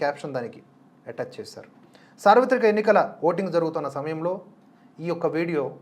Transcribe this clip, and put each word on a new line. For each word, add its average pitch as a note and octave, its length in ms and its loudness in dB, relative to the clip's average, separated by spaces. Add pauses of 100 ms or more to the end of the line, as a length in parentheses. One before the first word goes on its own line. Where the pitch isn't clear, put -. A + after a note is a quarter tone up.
క్యాప్షన్ C#3+ 360 -6
దానికి A#2 240 -10 (460)
అటాచ్ B2 320 -12
చేశారు. - 300 -18 (540)
సార్వత్రిక A#3+ 400 6
ఎన్నికల G#3 480 4 (120)
ఓటింగ్ F3 320 0
జరుగుతున్న D#3+ 320 -2
సమయంలో D#3 460 -6 (680)
ఈ - 20 -6
యొక్క E3+ 280 -4
వీడియో E3 280 -2 (200)